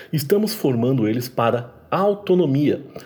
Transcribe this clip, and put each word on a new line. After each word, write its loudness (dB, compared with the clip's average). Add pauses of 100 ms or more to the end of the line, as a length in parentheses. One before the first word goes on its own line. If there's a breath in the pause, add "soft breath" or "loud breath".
(100)
Estamos 0
formando 0
eles -2
para -2 (160)
a -2
autonomia, 2 (200 loud breath)